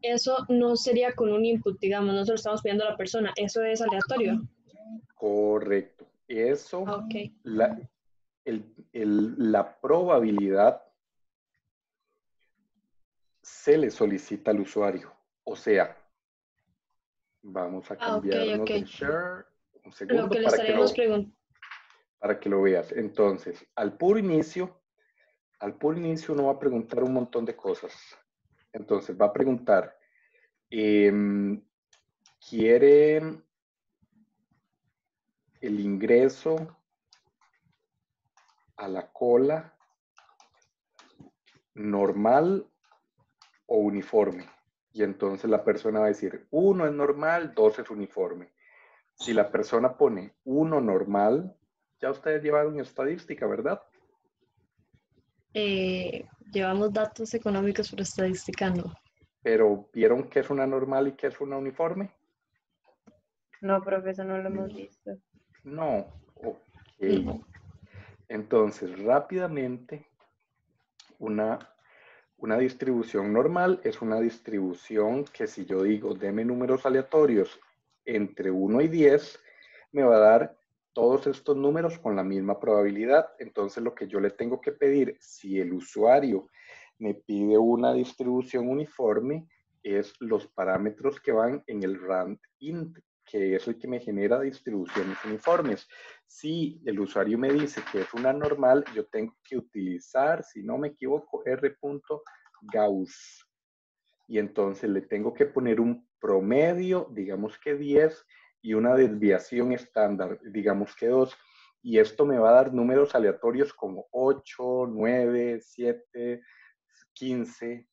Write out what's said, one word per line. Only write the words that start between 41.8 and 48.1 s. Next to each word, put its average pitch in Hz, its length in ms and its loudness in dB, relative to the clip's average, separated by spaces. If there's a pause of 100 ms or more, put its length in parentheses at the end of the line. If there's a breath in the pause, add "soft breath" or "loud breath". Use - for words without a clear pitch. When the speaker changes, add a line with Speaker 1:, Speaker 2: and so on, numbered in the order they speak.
Speaker 2:
o 117 120 0
uniforme? 101 720 0 (440)
Y 107 100 -2
entonces 101 480 -2
la 107 120 2
persona 107 380 0
va 107 60 4
a - 20 4
decir, - 420 -4
"Uno 180 360 2
es 147 60 0
normal, 147 600 -2
dos 107 240 4
es 113 120 -10
uniforme". 92 600 -8 (600 soft breath)